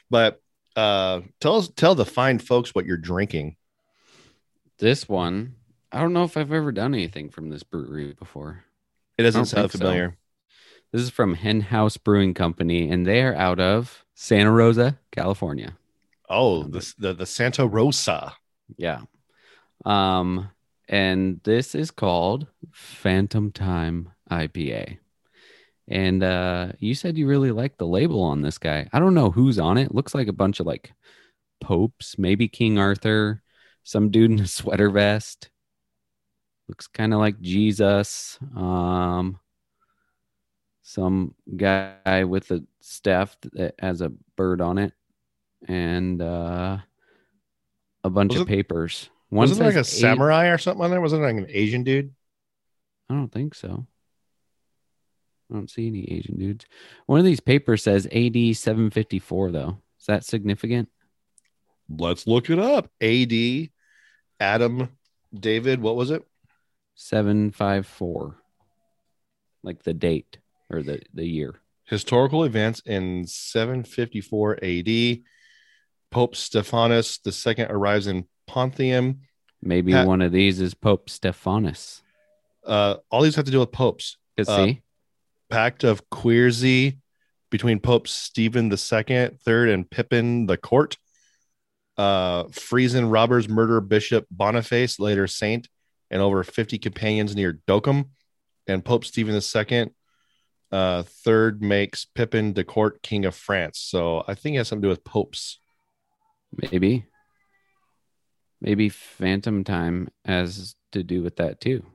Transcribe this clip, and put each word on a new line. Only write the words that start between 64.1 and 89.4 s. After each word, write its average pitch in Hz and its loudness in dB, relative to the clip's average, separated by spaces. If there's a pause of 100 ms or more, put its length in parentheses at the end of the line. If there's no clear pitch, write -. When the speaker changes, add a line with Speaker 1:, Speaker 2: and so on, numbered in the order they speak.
Speaker 1:
Adam, 120 0 (440)
David, 113 -2
what 110 -2
was 127 -2
it? 160 -6 (720)
Speaker 2:
Seven 104 0
five 98 -2
four. 76 -8 (1300)
Like 90 -14
the 85 -2
date 82 -4 (320)
or 82 -6
the, 71 -8 (120)
the 82 -8
year. 78 -6 (240)
Speaker 1:
Historical 135 0
events 113 -2
in 92 -4
seven 120 -4
fifty-four 107 -4
A 87 -2
D. 117 0 (880)
Pope 123 0
Stephanus 117 0
the - -8
second 113 -4
arrives 101 0
in 92 -4 (220)
Pontium. 131 -2 (400)
Speaker 2:
Maybe 90 2
Speaker 1:
Pa- 127 6
Speaker 2:
one 92 4
of 87 2
these 95 4
is 92 -2
Pope - 0
Stephanus. - -4 (640)
Speaker 1:
Uh, 101 2 (120)
all 120 2
these 156 4
have 147 0
to 135 -6
do 135 4
with 120 2
popes. - -2 (180)
Speaker 2:
Could 104 -2
Speaker 1:
Uh, 101 4
Speaker 2:
see. 127 0 (680)
Speaker 1:
Pact 117 0
of 110 2
Quersy 123 2 (520)
between 110 0
Pope 120 2
Stephen 113 -2
the 101 0
second, 120 -2
third, 117 2